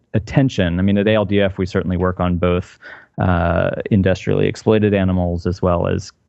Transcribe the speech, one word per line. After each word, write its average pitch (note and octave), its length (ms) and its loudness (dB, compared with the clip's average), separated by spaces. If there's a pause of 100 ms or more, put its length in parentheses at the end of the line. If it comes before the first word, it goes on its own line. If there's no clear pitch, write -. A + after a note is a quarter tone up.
(140)
a - 60 0
tension. F#2+ 600 0
I - 20 0
mean, G2 160 2
at G2+ 100 0
A G#2+ 60 2
L G#2+ 120 2
D G2+ 160 0
F, G2 160 0
we F#2+ 80 -2
certainly F#2 320 -2
work F2+ 220 0
on F2+ 180 0
both, F2 420 -2 (420)
uh, E2+ 500 0 (200)
industrially G2 560 2
exploited G#2 480 2
animals F2+ 500 0
as F2+ 160 -4
well F2+ 260 0
as F#2 240 -4 (180)